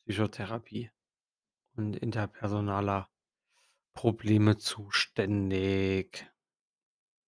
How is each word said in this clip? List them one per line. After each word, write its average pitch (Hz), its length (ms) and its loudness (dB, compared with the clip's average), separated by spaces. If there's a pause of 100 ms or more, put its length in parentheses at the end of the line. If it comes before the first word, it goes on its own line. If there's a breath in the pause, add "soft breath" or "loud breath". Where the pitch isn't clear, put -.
Psychotherapie 110 880 -6 (840)
und 104 220 -4
interpersonaler 101 1120 -2 (840)
Probleme 107 640 4
zuständig. 98 1700 0 (1000)